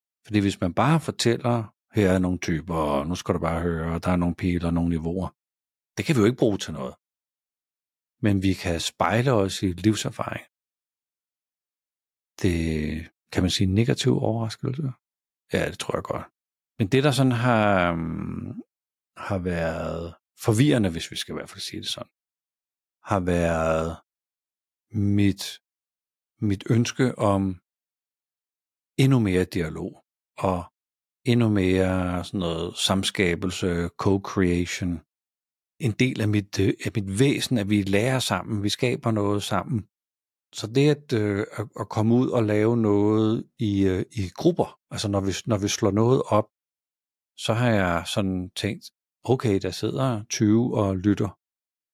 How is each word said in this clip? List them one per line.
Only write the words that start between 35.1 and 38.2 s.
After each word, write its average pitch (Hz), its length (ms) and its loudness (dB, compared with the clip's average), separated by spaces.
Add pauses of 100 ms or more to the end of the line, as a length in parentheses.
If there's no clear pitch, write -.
En 113 60 2
del 127 300 0
af 107 60 0
mit, 104 320 0
øh, 98 140 2 (120)
af 101 100 -4
mit 98 240 -4
væsen, 135 380 2
at 101 120 -2
vi 104 120 4
lærer 104 380 0
sammen, 104 440 -4